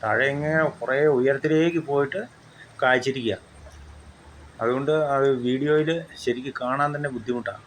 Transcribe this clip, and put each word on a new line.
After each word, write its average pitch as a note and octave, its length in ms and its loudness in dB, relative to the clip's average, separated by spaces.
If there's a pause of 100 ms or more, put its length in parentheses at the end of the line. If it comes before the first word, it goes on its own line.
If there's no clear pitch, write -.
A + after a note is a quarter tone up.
താഴെ A2 300 2
ഇങ്ങനെ D3+ 260 0 (180)
കുറേ B2+ 200 -2 (200)
ഉയരത്തിലേക്ക് D#3 720 2
പോയിട്ട് C#3+ 320 0 (600)
കായ്ച്ചിരിക്കുക. B2+ 560 0 (1200)
അതുകൊണ്ട് C3+ 320 0 (220)
അത് C3+ 120 4 (200)
വീഡിയോയിൽ D3+ 420 2 (340)
ശരിക്ക് B2+ 280 -4 (100)
കാണാൻ C3+ 340 0
തന്നെ C#3+ 200 -4
ബുദ്ധിമുട്ടാണ്. A2+ 520 -6